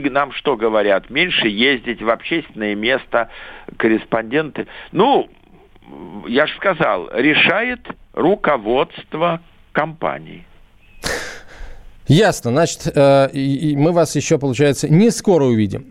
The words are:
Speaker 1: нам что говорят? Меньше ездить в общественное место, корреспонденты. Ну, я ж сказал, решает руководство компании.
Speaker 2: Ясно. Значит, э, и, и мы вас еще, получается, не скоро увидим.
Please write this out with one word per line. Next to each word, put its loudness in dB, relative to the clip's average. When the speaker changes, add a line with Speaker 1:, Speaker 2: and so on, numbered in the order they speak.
Speaker 1:
нам -2
что -2
говорят? 2
Меньше 0
ездить -2
в -2
общественное -4
место, -2
корреспонденты. -2
Ну, 2
я 2
ж -10
сказал, -2
решает 0
руководство -2
компании. -6
Speaker 2:
Ясно. 2
Значит, -2
э, 4
и, -2
и -2
мы 2
вас 2
еще, 0
получается, 0
не 6
скоро 2
увидим. 0